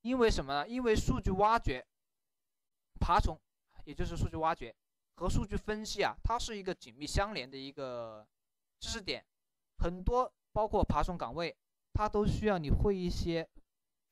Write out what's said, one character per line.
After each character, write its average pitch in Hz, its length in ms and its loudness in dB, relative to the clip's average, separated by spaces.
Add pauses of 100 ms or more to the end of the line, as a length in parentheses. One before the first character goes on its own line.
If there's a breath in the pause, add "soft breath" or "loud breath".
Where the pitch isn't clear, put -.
因 254 160 0
为 226 120 6
什 165 140 0
么 139 80 -6
呢？ 143 160 -2
因 247 140 -4
为 226 120 4
数 - 260 2
据 202 100 0
挖 208 280 4
掘、 131 280 -2 (1120)
爬 180 180 4
虫， 165 200 0 (460 soft breath)
也 147 100 -12
就 180 100 -4
是 170 120 -4
数 - 120 -2
据 165 80 -8
挖 160 180 0
掘 117 200 -10 (400)
和 180 140 -4
数 233 180 2
据 208 100 -6
分 214 280 -6
析 202 180 -4
啊， 110 200 0
它 233 160 0
是 233 180 -6
一 196 60 -8
个 185 120 -4
紧 113 200 -14
密 143 120 -10
相 202 260 0
连 135 180 -8
的 139 60 -14
一 135 160 -12
个 117 540 -10 (520)
知 - 120 -8
识 220 100 -4
点， 147 240 -6 (540)
很 180 260 -2
多 247 260 4 (220)
包 214 160 2
括 208 160 4
爬 - 180 2
虫 175 140 -2
岗 131 180 -6
位， 165 220 -4 (380)
它 214 140 0
都 214 180 2
需 202 200 0
要 196 120 4
你 147 100 -4
会 202 260 4
一 180 140 0
些 165 400 -2 (640)